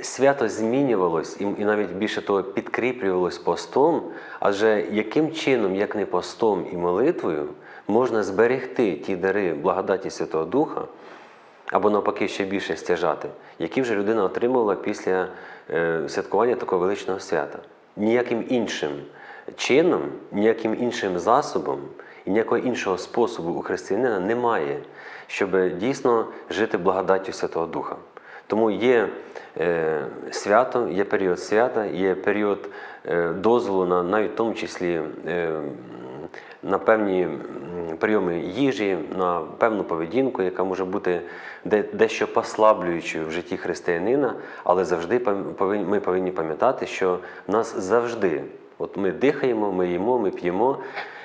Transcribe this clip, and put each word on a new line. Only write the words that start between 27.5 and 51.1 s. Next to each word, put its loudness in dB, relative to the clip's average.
Духа. -6
Тому 4
є, 4
е, 0
свято, 2
є 0
період 0
свята, 2
є 0
період, 0
е, 0
дозволу 2
на, 2
навіть 0
в -10
тому 0
числі, -4
е, -2
на 2
певні, 4
м, -2
прийоми 2
їжі, 0
на 0
певну 2
поведінку, -2
яка 0
може -2
бути -2
де-, 2
дещо 2
послаблюючою 2
в -4
житті -4
християнина, 0
але 4
завжди 0
пам-, -2
повин-, -2
ми 2
повинні 0
пам'ятати, 0
що 0
в -2
нас 0
завжди, 0
от -8
ми 0
дихаємо, 2
ми 0
їмо, 0
ми 0
п'ємо, 0